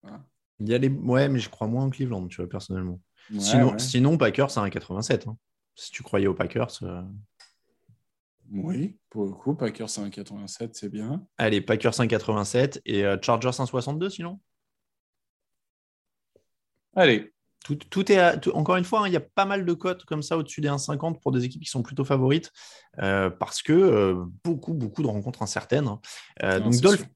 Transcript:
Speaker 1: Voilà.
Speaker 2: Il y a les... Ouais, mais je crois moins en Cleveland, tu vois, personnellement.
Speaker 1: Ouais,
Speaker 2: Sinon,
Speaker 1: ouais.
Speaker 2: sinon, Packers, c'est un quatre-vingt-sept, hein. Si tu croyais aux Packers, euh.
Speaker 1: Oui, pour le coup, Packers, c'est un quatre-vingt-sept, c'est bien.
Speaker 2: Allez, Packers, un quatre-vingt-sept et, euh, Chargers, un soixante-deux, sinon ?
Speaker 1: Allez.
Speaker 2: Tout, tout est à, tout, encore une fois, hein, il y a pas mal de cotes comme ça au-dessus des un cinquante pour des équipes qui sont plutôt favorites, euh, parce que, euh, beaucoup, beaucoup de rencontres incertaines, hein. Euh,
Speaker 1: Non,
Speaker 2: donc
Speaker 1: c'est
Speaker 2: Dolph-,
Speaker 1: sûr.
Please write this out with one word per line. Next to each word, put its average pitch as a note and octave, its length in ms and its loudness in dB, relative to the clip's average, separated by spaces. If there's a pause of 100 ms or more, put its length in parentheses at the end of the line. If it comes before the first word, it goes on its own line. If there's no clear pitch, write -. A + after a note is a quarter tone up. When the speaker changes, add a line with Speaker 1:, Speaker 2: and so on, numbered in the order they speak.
Speaker 1:
Voilà. G2+ 200 -18 (380)
Speaker 2:
Il G#2 80 -4
y A#2 60 2
a B2 40 4
les... C3+ 120 2
Ouais, C3+ 400 2
mais C3 80 0
je A2 100 -4
crois - 180 -6
moins B2 180 -2
en C3+ 40 0
Cleveland, A#2+ 400 -6
tu F2+ 140 -10
vois, F2+ 40 -6
personnellement. F#2 540 -8 (320)
Speaker 1:
Ouais, G#2 80 -4
Speaker 2:
Sinon, B2 320 4
Speaker 1:
ouais. G#2 60 -6
Speaker 2:
sinon, C3 400 4
Packers, C3+ 320 2
c'est A#2 100 -2
un G2+ 80 0
quatre-vingt-sept, G#2+ 600 -4
hein. A2+ 100 -10 (360)
Si - 160 -18
tu - 120 -14
croyais G2 240 0
aux F#2 80 2
Packers, - 480 -4
euh. F2+ 180 -10 (1500)
Speaker 1:
Oui, G2+ 460 -6 (100)
pour G#2+ 160 -4
le G2 60 -4
coup, C3+ 240 -4
Packers, A2+ 340 -6
c'est - 140 -8
un G2+ 80 -8
quatre-vingt-sept, G#2 680 -12
c'est G2+ 140 -10
bien. A2+ 340 -6 (140)
Speaker 2:
Allez, G#2+ 240 2
Packers, A2+ 380 0
un A#2 60 4
quatre-vingt-sept A2+ 800 0
et, G2+ 220 0
euh, G2 160 2
Chargers, B2 380 0
un B2+ 60 0
soixante-deux, C#3+ 440 -4
sinon ? F3+ 300 -12 (2500)
Speaker 1:
Allez. C3 380 4 (320)
Speaker 2:
Tout, D3 100 -2
tout F#3+ 360 -2
est G3 80 8
à, F3 200 8
tout, - 140 0
encore D#3 240 2
une F3+ 80 0
fois, G#3+ 160 0
hein, G3+ 80 0
il F3+ 40 0
y E3 60 2
a - 20 2
pas - 240 -2
mal G3 220 -2
de F3 80 0
cotes F3+ 300 -4
comme D3+ 180 -6
ça E3 160 -2
au-dessus D3+ 240 -6
des D3 60 0
un C#3+ 100 -2
cinquante D3 420 -4
pour - 100 -2
des B2+ 140 0
équipes B2+ 180 -8
qui - 80 -12
sont B2+ 120 -4
plutôt C3+ 220 -4
favorites, C3+ 460 2 (520)
euh, F#2+ 260 2
parce - 320 -6
que, - 120 0
euh, G#2 520 4 (200)
beaucoup, E3 280 -4
beaucoup C#3 300 -4
de C3+ 60 0
rencontres G#2+ 340 -6
incertaines, C3 440 -2
hein. G#2 140 -6 (420)
Euh, F#2+ 160 2
Speaker 1:
Non, G#2 60 0
Speaker 2:
donc A#2 100 4
Speaker 1:
c'est A#2+ 60 4
Speaker 2:
Dolph-, F#3+ 200 6
Speaker 1:
sûr. - 160 -14